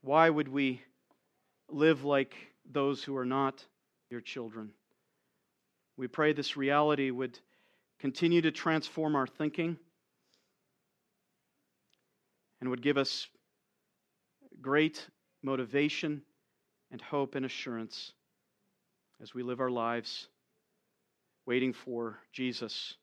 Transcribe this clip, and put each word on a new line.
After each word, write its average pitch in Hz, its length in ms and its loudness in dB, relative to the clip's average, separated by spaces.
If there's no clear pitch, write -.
Why 156 280 8
would 151 200 0
we 135 320 0
live 151 340 4
like 139 320 0
those 139 340 -2
who 139 120 -6
are 127 100 -2
not 135 380 0
your 120 100 -10
children? 110 520 -12
We 127 120 -8
pray 151 260 2
this 143 240 -4
reality 143 540 2
would 123 280 -6
continue 170 420 2
to 160 100 2
transform 156 640 0
our 131 120 2
thinking 165 500 -2
and 127 100 -6
would 123 120 -4
give 139 160 4
us - 320 -2
great 151 460 2
motivation 139 800 -2
and 113 100 -14
hope 139 340 -4
and 131 100 -2
assurance 117 680 -8
as 110 120 -20
we 123 80 -6
live 123 200 -4
our 127 100 0
lives 117 560 -2
waiting 127 260 2
for 117 480 -8
Jesus 123 720 -6